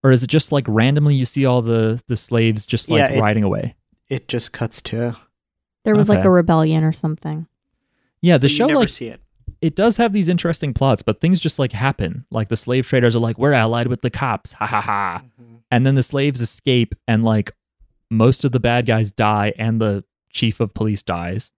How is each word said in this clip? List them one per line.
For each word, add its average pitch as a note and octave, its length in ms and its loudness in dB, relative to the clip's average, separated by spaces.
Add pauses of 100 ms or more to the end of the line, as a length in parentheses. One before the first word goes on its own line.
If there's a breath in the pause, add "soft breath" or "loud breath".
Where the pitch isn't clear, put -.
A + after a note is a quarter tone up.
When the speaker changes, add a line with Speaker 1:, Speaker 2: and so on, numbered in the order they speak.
Speaker 1:
Or C3+ 80 4
is B2+ 120 4
it C3 60 -6
just, D#3 240 0
like, C#3 140 0
randomly C#3 480 2
you C3+ 120 0
see C#3 180 -2
all B2 160 2
the, A2+ 460 0
the A#2+ 100 -2
slaves A2+ 480 0
just, - 240 -6
like, D#3 120 2 (100)
Speaker 2:
Yeah, C3+ 80 0
it - 20 2
Speaker 1:
riding G#2+ 240 0
away? G2+ 300 -2 (340)
Speaker 2:
it C3 180 -8
just - 280 -6
cuts - 280 -8
to A#2 360 -6 (640)
Speaker 3:
There G#3+ 100 2
was, G#3 140 4
like, G3+ 120 4
Speaker 1:
Okay. G3 80 4
Speaker 3:
a - 20 6
rebellion D#3+ 520 4
or D#3 120 0
something. D#3 520 -8 (760)
Speaker 1:
Yeah, F3 160 6
the C3+ 80 2
Speaker 2:
But - 60 6
you D3 40 -2
Speaker 1:
show, A#3 120 2
Speaker 2:
never D4+ 100 2
Speaker 1:
like, G#3+ 100 2
Speaker 2:
see A#2 200 -10
it. - 120 -18 (400)
Speaker 1:
it D#3+ 160 -2
does G#3+ 220 2
have A#3 160 2
these F3+ 160 0
interesting E3 420 -2
plots, C3 300 0
but - 180 -4
things F3 180 2
just, - 200 -4
like, C3+ 140 -2
happen. G#2+ 580 -4
Like, A2 180 -4
the A2+ 80 -2
slave B2 320 -2
traders A#2+ 260 2
are A#2 60 0
like, A#2 160 -4
"We're C#3 160 2
allied A#2 360 2
with B2 120 -4
the B2+ 80 -2
cops. - 460 -4
Ha, G#2 120 -6
ha, G#2 140 -2
ha." G2+ 420 -4 (160)
Speaker 2:
Mm-hmm. A#2 180 -20 (140)
Speaker 1:
And B2 140 2
then C3+ 120 2
the B2+ 60 2
slaves C#3 380 -4
escape, A#2+ 540 -2 (120)
and, A2+ 160 2
like, G#2+ 300 0 (580)
most A2+ 360 2
of B2 60 0
the B2 80 0
bad A#2+ 260 0
guys A2 260 0
die, G#2+ 460 0
and A2+ 200 -2
the G2+ 260 -2 (260)
chief - 300 -4
of G#2+ 120 -2
police G#2+ 300 -4
dies. F2 560 -8